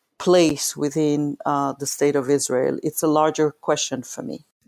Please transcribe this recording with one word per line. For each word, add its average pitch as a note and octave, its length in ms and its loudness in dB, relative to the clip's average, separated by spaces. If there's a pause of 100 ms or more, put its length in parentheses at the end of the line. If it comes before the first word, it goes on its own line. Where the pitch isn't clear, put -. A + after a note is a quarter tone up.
(200)
place E3+ 580 2
within, D3 680 0
uh, C#3+ 280 -2
the C#3 140 -8
state C#3+ 280 0
of C3+ 140 0
Israel. C#3 540 0
It's - 180 -4
a E3 60 2
larger D#3 440 2
question - 520 -4
for - 180 -14
me. - 240 -12 (220)